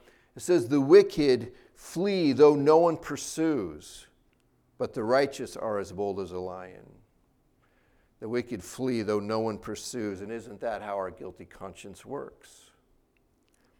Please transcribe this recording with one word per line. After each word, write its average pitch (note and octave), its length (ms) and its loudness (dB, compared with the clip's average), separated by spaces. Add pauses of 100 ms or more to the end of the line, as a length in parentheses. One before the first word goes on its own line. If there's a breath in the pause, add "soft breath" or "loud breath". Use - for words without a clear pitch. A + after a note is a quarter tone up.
(380 soft breath)
it A#2+ 40 -14
says, F3 280 2
"The C#3+ 100 4
wicked C#3+ 720 6 (220 soft breath)
flee F3+ 580 0
though D3 240 8
no C#3+ 220 6
one E3 180 4
pursues, C#3 1120 -6 (720)
but - 160 -6
the A#2+ 100 -6
righteous C3+ 540 0
are G#2+ 200 -4
as G2 140 -8
bold G2 300 -4
as F2 100 -10
a F#2 80 -8
lion." F#2 460 -12 (1400)
The A2 80 -8
wicked A#2+ 340 -4
flee B2+ 380 -4
though G#2 180 0
no A2 220 -2
one A2 160 -4
pursues. G#2 640 -8
And G#2 100 -10
isn't A2+ 300 -12
that A2 200 -6
how G#2 140 -8
our F#2+ 160 -4
guilty F2+ 320 -16
conscience F#2+ 600 -18
works? - 640 -16 (1080)